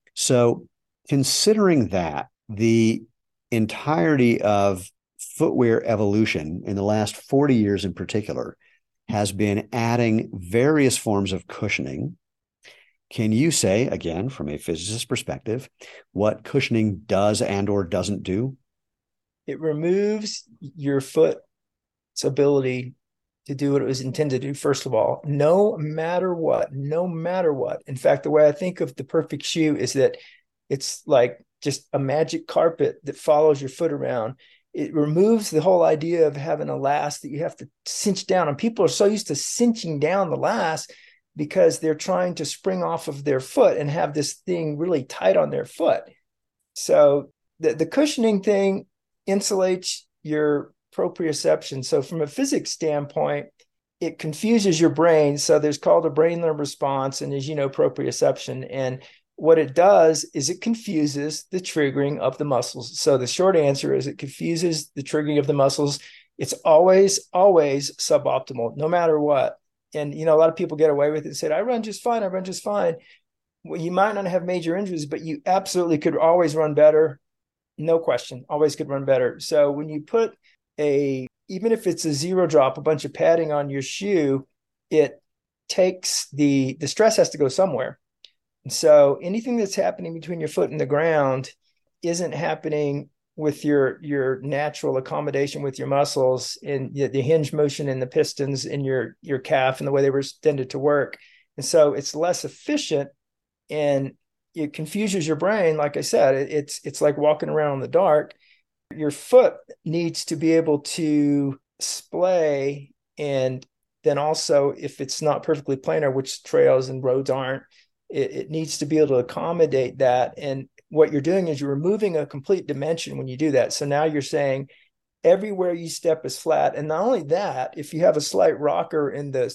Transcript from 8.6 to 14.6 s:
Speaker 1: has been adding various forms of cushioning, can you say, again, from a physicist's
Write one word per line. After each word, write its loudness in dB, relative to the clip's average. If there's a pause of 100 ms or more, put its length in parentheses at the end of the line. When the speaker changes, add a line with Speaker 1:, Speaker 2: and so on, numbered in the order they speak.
Speaker 1:
has -2
been -2
adding 0
various 0
forms -2
of -8
cushioning, -6 (920)
can -2
you 2
say, 2
again, -6
from -10
a -8
physicist's -8